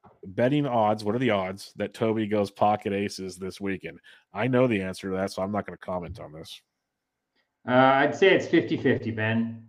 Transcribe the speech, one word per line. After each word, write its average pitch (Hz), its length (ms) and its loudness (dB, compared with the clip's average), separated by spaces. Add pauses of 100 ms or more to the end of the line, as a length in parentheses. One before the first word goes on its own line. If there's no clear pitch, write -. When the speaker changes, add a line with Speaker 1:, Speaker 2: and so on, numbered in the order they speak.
(220)
Speaker 1:
"Betting 123 440 0
odds, 110 360 2
what 104 120 0
are 123 40 -2
the 127 120 0
odds 98 460 -4
that - 180 -6
Toby 110 320 -2
goes 101 240 0
pocket 104 420 0
aces 95 460 -6
this 92 200 -12
weekend?" 92 420 -6 (340)
I 110 140 -4
know 127 180 4
the 107 160 0
answer 92 280 -8
to 92 60 -4
that, 95 160 -4
so 95 100 -6
I'm 95 80 -4
not 101 140 -4
gonna 87 140 -14
comment 87 420 -8
on 78 100 -14
this. 78 300 -18 (1040)
Speaker 2:
Uh, 120 60 -4
I'd 135 420 6
say 190 200 6
it's 143 120 2
fifty 160 300 2
fifty, 113 340 0
Ben. 113 580 -2